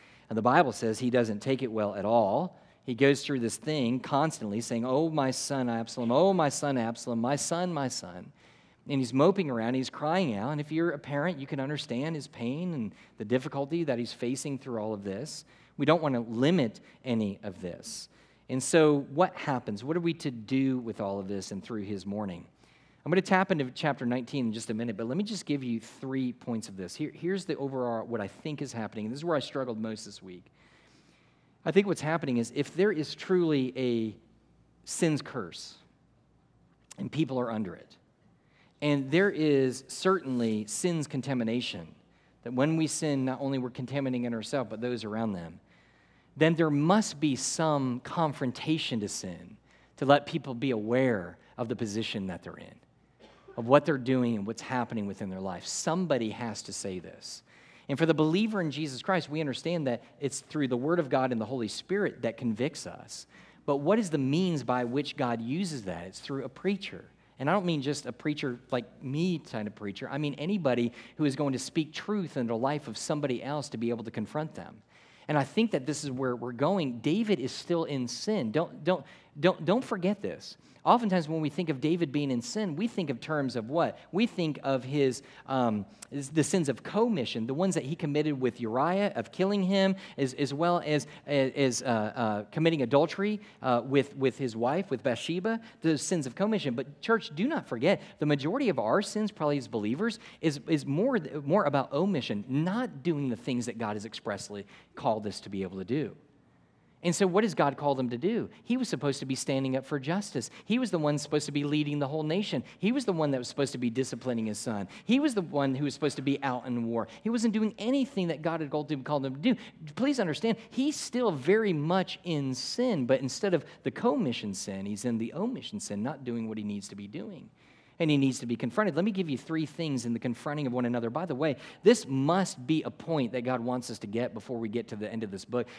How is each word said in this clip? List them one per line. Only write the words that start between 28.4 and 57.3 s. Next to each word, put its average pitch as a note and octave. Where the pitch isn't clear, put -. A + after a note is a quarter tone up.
is C#3
happening. A2
This C3
is D3+
where E3+
I C#3
struggled B2
most A2
this G2+
week. F2+
I D#3+
think G3+
what's E3
happening D3+
is A#2
if -
there G3+
is D3+
truly D#3
a A#2
sin's D#3
curse -
and -
people C3+
are A#2+
under G#2+
it, -
and C#3+
there F#3
is C3+
certainly B2
sin's E3
contamination, A#2
that A#2+
when C#3+
we D#3+
sin, D3
not C3
only C#3
we're B2
contaminating B2+
ourselves, A2+
but A2
those A#2+
around A2
them, E2+
then D#3+
there D#3+
must D3+
be D3
some C3+
confrontation D3+
to G#2
sin F2
to -
let C#3
people C#3
be A#2+
aware A2
of A#2
the B2
position G#2+
that F2
they're -
in, -
of A#2
what C#3
they're D#3
doing B2
and G2+
what's A2
happening A#2
within G2
their F#2
life. F#2
Somebody D#3
has G#2+
to G2+
say F#2+
this. -